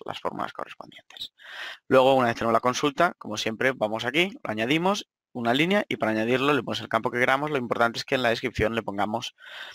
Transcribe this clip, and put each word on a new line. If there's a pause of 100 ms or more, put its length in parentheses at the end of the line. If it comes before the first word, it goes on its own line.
las
fórmulas
correspondientes. (540)
Luego,
una
vez
tenemos
la
consulta,
como
siempre,
vamos
aquí, (120)
lo
añadimos, (220)
una
línea,
y
para
añadirlo
le
ponemos
el
campo
que
queramos.
Lo
importante
es
que
en
la
descripción
le
pongamos (400)